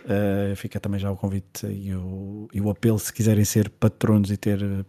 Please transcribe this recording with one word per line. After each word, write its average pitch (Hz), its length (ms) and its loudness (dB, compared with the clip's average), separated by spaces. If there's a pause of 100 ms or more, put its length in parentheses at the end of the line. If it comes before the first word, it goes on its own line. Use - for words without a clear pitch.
eh, 101 500 0
fica - 220 -8
também 101 220 -4
já 98 100 -4
o 98 60 -4
convite 98 500 -6
e 98 280 -6
o, 98 580 -10
e 101 80 -4
o 104 80 2
apelo, 107 300 2
se - 140 -8
quiserem 107 320 4
ser 104 260 2
patronos 107 600 2
e 104 60 -2
ter, 101 260 -2
eh, 98 260 -4